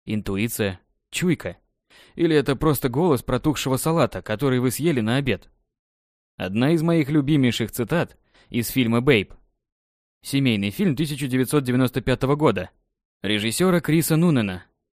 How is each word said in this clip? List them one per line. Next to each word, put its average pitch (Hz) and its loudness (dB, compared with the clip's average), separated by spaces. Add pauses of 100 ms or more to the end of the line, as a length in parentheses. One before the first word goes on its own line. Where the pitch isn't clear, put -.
Интуиция? 101 -4 (320)
Чуйка? 139 -2 (580)
Или 165 2
это 139 2
просто 147 0
голос 135 0
протухшего 131 -2
салата, 143 0
который 127 0
вы 123 0
съели 143 0
на 113 0
обед? 123 -4 (880)
Одна 110 -2
из 165 0
моих 165 0
любимейших 135 0
цитат 131 -4 (320)
из 120 -4
фильма 117 2
«Бэйб». 123 2 (920)
Семейный 117 0
фильм 165 0
тысяча 143 -4
девятьсот 131 0
девяносто 127 0
пятого 131 0
года. 107 0 (520)
Режиссера 113 0
Криса 160 2
Нунена. 127 2 (320)